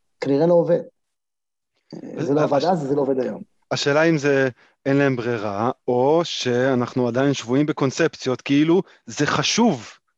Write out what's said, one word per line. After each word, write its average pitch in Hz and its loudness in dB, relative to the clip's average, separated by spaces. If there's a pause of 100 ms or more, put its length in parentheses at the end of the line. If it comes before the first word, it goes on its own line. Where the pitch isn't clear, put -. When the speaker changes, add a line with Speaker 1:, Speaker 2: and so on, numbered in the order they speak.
(200)
Speaker 1:
כנראה 139 0
לא 175 4
עובד. 165 2 (1120)
Speaker 2:
אז - -10
Speaker 1:
זה 139 0
לא 151 2
עבד 143 2
Speaker 2:
הש-, 139 0
Speaker 1:
אז, 175 0
זה 139 -2
לא 143 0
עובד 135 0
היום. 107 -6 (280)
Speaker 2:
השאלה 143 2
אם 165 4
זה 135 2 (380)
אין 139 2
להם 139 2
ברירה, 110 -2 (180)
או 131 2
שאנחנו 123 -2
עדיין 135 0
שבויים 127 0
בקונספציות, 147 -2
כאילו 160 2 (240)
זה 143 -4
חשוב 151 0 (280)